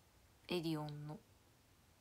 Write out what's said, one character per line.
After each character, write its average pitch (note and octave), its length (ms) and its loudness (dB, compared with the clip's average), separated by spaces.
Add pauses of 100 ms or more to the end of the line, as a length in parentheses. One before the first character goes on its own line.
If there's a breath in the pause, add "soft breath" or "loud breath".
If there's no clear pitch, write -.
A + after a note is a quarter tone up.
(480)
エ F3 120 2
デ D#3+ 80 2
ィ D#3 120 4
オ D3+ 40 -2
ン D3 240 -6
の D3+ 100 -6 (840)